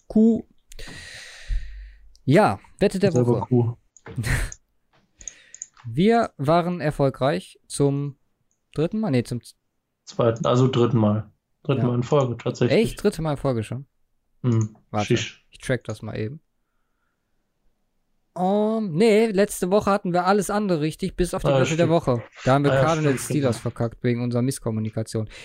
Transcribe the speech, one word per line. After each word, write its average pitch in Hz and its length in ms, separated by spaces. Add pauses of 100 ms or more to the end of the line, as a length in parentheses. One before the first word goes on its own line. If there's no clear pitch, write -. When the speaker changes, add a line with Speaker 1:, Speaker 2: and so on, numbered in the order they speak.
Speaker 1:
Q. 220 380 (1800)
Ja, 135 360 (180)
Wette 190 220
der 196 100
Speaker 2:
Selber 120 300
Speaker 1:
Woche. 95 80
Speaker 2:
Q. 117 280 (300)
Speaker 1:
<laughs> - 160 (1600)
Wir 196 520
waren 170 440
erfolgreich 143 840
zum 143 500 (580)
dritten 170 260
Mal? 214 100
Nee, 123 140
zum 120 180
z- - 140 (480)
Speaker 2:
Zweiten, 117 420
also 127 220
dritten 117 300
Mal. 107 320 (340)
Dritten 131 180
Speaker 1:
Ja. 117 60
Speaker 2:
Mal 123 80
in 120 60
Folge, 123 340
tatsächlich. 127 420 (140)
Speaker 1:
Echt? - 100
Dritte 202 200
Mal 160 100
in 139 40
Folge 127 280
schon? 123 220 (560)
Speaker 2:
Hm. 113 340 (140)
Speaker 1:
Warte, 107 160
Speaker 2:
Schisch. - 440
Speaker 1:
ich - 80
track - 260
das - 180
mal 107 160
eben. 120 220 (2000)
Ähm, 208 580
nee, 214 320
letzte 208 440
Woche 208 200
hatten 196 240
wir 175 120
alles 196 240
andere 202 300
richtig, 156 360
bis - 180
auf 170 80
die 143 60
Speaker 2:
Ah, 139 120
Speaker 1:
Wette 143 160
der 170 80
Speaker 2:
stimmt. 160 60
Speaker 1:
Woche. 143 320 (220)
Da 127 100
haben 143 100
wir 139 80
Speaker 2:
Ah, 131 40
ja, 135 80
Speaker 1:
Cardinals 160 180
Speaker 2:
stimmt, 139 180
stimmt. - 160
Speaker 1:
Steelers 135 220
verkackt - 440
wegen 120 200
unserer 120 200
Misskommunikation. 110 840 (160)